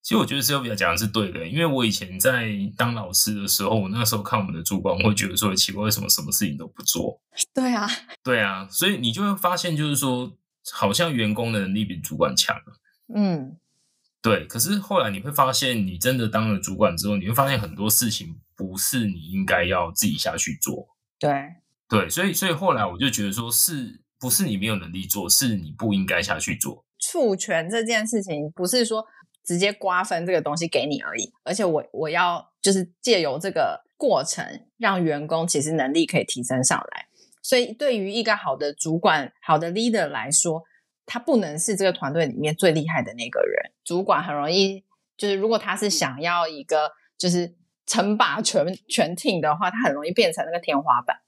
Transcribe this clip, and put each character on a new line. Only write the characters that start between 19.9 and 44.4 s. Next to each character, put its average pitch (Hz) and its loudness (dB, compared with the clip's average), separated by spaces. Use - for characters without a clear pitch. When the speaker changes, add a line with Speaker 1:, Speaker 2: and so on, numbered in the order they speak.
Speaker 1:
自 - 0
己 80 0
下 82 -2
去 80 -4
做。 - -6
Speaker 2:
对。 147 0
Speaker 1:
对， 95 2
所 180 0
以， 190 2
所 190 0
以 - 2
后 165 2
来 113 2
我 90 -6
就 135 2
觉 110 -2
得 101 0
说， 113 -4
是， 131 -2
不 127 -6
是 180 2
你 107 0
没 95 -2
有 110 0
能 85 -6
力 95 -6
做， 101 -4
是 120 4
你 82 -6
不 110 0
应 95 2
该 90 0
下 82 -2
去 - -4
做。 - -6
Speaker 2:
处 240 0
权 170 -2
这 226 -2
件 220 0
事 220 0
情 156 -6
不 180 -4
是 240 2
说 220 -4
直 175 0
接 202 2
瓜 185 0
分 170 -2
这 185 0
个 165 4
东 147 -2
西 165 -2
给 131 0
你 147 -2
而 92 -8
已， - -8
而 - -6
且 202 -2
我， 160 2
我 151 -4
要 175 0
就 196 4
是 185 0
借 220 4
由 147 0
这 190 -4
个 131 0
过 208 2
程， - -4
让 196 2
员 151 0
工 165 0
其 151 2
实 156 -2
能 139 0
力 160 4
可 151 0
以 101 -2
提 123 -6
升 127 0
上 - 4
来。 - -12
所 - 2
以 240 0
对 247 0
于 196 -2
一 233 0
个 214 2
好 151 -4
的 147 -2
主 160 -2
管、 156 2
好 156 4
的 165 -2
leader 214 2
来 135 -6
说， 160 2
他 - -8
不 247 2
能 156 -2
是 202 -2
这 196 0
个 180 6
团 147 -4
队 160 2
里 127 -4
面 151 0
最 175 4
厉 156 2
害 160 0
的 113 -6
那 120 -8
个 - -2
人。 - 0
主 175 -2
管 165 2
很 147 -6
容 147 -2